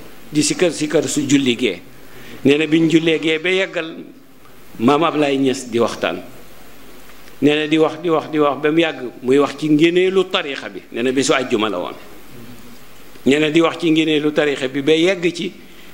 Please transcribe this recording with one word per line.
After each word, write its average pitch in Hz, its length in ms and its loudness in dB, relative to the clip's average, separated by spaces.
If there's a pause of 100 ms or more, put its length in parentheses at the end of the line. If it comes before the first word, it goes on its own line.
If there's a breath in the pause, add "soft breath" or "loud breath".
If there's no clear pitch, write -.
(300)
di 151 140 0
sikkar, 160 300 0
sikkar 151 340 0
su - 180 -2
julli 131 320 2
gee. 107 220 -2 (640 loud breath)
Nee 139 140 6
na, 156 80 0
biñ 160 240 4
jullee 160 320 4
gee 156 180 0
ba 170 100 -2
yeggal, 175 460 -2 (840)
Maam 143 240 4
Ablaay 143 340 2
Ñas 135 340 0
di 113 80 0
waxtaan. 92 420 -2 (1200)
Nee 147 140 6
na, 156 120 0
di 156 100 2
wax, 156 260 2
di 175 60 -2
wax, 156 200 0
di 151 100 0
wax, 143 220 2
ba 151 100 2
mu 160 80 2
yàgg, 143 300 -2 (140)
muy 127 160 4
wax 139 180 2
ci 156 120 -2
ngéneelu 180 600 4
tariixa 151 400 -4
bi. 95 120 -12 (100)
Nee 113 100 -4
na, 127 120 2
bésu 131 200 2
àjjuma 123 360 0
la 92 100 -4
woon. 71 160 -6 (1300)
Nee 143 140 6
na, 156 100 2
di 160 120 4
wax 160 180 2
ci 170 120 0
ngéneelu 156 400 2
tariixa 147 360 0
bi 139 160 -4
ba 147 100 4
yegg 170 400 2
ci - 180 -6 (420 loud breath)